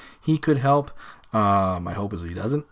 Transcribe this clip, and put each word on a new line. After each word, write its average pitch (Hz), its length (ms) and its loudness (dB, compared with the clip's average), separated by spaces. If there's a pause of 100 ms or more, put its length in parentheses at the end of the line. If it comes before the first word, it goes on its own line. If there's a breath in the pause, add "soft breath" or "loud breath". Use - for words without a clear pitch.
(200 loud breath)
he 156 180 2
could 151 200 2
help. 139 340 2 (400 loud breath)
Uh, 98 500 2
my 90 120 -6
hope 101 180 -6
is 87 120 -8
he 87 100 -8
doesn't. 120 380 -2